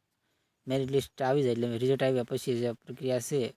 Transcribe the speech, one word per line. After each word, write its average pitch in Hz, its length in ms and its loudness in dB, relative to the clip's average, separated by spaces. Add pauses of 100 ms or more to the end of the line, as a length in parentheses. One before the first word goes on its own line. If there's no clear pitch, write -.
(680)
મેરિટ 131 240 0
લિસ્ટ 135 320 -2
આવી 139 200 2
જાય 123 100 4
એટલે 117 260 -2
રિઝલ્ટ 131 240 2
આવ્યા 131 200 2
પછી 123 360 -4
જે 120 140 0
પ્રક્રિયા 123 480 -4
છે 127 360 -2